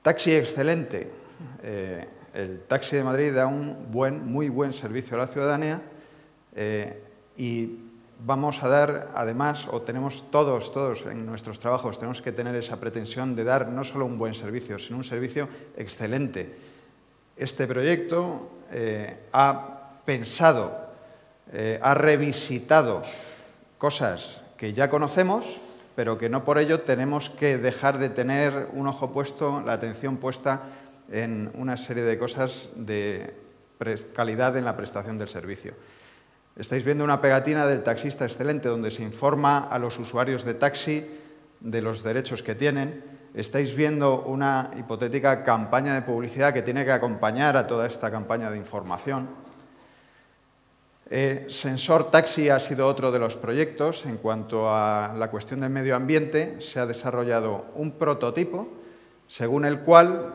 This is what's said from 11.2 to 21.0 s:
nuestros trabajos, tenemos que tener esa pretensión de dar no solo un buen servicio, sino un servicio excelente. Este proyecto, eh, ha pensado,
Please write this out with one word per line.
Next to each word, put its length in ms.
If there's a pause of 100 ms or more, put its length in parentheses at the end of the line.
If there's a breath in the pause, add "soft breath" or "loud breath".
nuestros 320
trabajos, 400
tenemos 240
que 120
tener 220
esa 220
pretensión 600
de 80
dar 240
no 160
solo 200
un 140
buen 140
servicio, 440
sino 200
un 80
servicio 420 (300 loud breath)
excelente. 760 (840 loud breath)
Este 300
proyecto, 840 (200)
eh, 640
ha 580 (140)
pensado, 680 (840 loud breath)